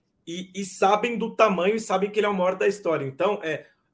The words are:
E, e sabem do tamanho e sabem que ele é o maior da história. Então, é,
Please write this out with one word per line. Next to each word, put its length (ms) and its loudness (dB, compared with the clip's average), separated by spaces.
E, 280 -10
e 100 -6
sabem 520 2
do 180 -4
tamanho 420 4
e 40 -2
sabem 300 0
que 80 -4
ele 80 2
é 20 0
o 60 0
maior 220 0
da 100 0
história. 380 0
Então, 380 -2
é, 240 -6